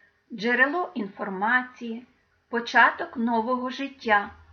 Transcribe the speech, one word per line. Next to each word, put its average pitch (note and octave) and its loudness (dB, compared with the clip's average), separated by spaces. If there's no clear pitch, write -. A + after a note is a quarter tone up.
джерело B3+ 0
інформації, A3+ -4
початок A#3+ 2
нового A#3+ 0
життя, A3 -2